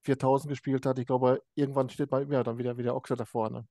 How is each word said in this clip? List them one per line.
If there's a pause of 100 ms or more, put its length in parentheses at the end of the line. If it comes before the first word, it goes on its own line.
viertausend
gespielt
hat.
Ich
glaube, (100)
irgendwann
steht
man,
ja,
dann
wieder,
wieder
Ochse
da
vorne.